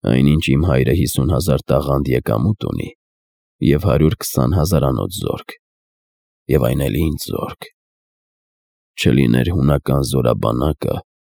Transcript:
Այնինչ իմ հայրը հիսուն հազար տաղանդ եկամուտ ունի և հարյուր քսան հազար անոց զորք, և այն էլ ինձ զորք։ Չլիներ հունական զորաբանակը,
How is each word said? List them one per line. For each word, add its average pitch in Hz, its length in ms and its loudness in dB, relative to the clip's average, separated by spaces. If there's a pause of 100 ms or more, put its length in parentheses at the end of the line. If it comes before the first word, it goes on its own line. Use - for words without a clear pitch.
Այնինչ 69 400 4
իմ 69 200 2
հայրը 65 320 2
հիսուն 71 340 0
հազար 67 320 0
տաղանդ 69 480 0
եկամուտ 64 560 0
ունի 50 200 -6 (720)
և 71 260 2
հարյուր 76 300 4
քսան 65 400 -2
հազար 76 320 2
անոց 50 320 -4
զորք, - 340 -8 (960)
և 65 180 2
այն 67 160 0
էլ 58 160 -2
ինձ 78 280 -2
զորք։ - 420 -10 (1300)
Չլիներ 62 520 2
հունական 69 520 0
զորաբանակը, 62 920 -2 (420)